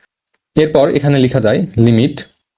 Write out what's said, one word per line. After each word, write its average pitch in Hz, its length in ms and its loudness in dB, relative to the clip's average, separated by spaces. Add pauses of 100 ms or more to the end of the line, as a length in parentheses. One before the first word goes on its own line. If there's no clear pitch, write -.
(640)
এরপর 147 240 2 (100)
এখানে 143 280 0
লেখা 127 220 0
যায় 110 140 0 (260)
limit 120 280 0 (440)